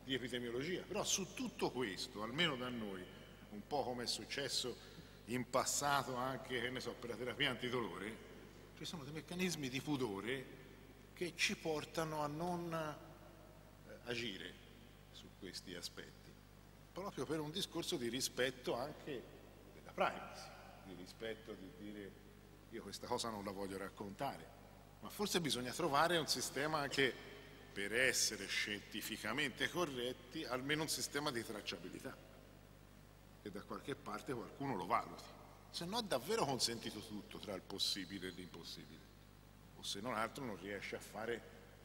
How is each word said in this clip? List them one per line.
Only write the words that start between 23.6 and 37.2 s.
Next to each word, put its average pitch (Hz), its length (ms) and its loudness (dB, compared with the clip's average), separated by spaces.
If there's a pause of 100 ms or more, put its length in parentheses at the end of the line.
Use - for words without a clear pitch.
raccontare", 98 800 -4 (440)
ma - 80 -8
forse 202 320 4
bisogna 123 300 2
trovare 165 460 8
un 147 100 4
sistema 147 520 4
anche, 139 340 6 (580)
per 101 220 -2
essere 113 540 6
scientificamente 110 1200 2
corretti, 143 720 0
almeno 131 380 2
un 156 80 2
sistema 143 420 2
di 113 140 0
tracciabilità, 98 720 -4 (1300)
che 104 100 -6
da 95 100 -6
qualche 113 320 -4
parte 104 400 -4
qualcuno 117 420 -2
lo 87 120 0
valuti, 101 360 4 (460)
se - 160 -4
no 208 140 0
è 233 40 0
davvero 170 400 4
consentito 117 580 2
tutto - 360 -6